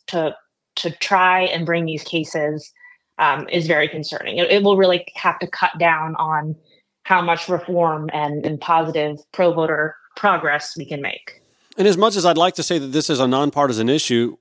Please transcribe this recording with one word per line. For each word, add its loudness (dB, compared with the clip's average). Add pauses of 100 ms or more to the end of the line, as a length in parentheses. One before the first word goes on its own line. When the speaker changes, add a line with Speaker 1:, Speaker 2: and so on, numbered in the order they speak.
Speaker 1:
to, -2 (420)
to -6
try 2
and -2
bring 0
these -6
cases, -4 (480)
um, 0
is 0
very 2
concerning. -8
It, 2
it 4
will 4
really 2
have -2
to -6
cut -2
down 0
on -2 (480)
how 2
much -2
reform -2
and, -4
and -4
positive 0 (140)
pro-voter 0 (200)
progress 0
we -10
can -8
make. -12 (380)
Speaker 2:
And 4
as 6
much 4
as 2
I'd 4
like 4
to -4
say 0
that -4
this 0
is 2
a 2
nonpartisan 0
issue, 0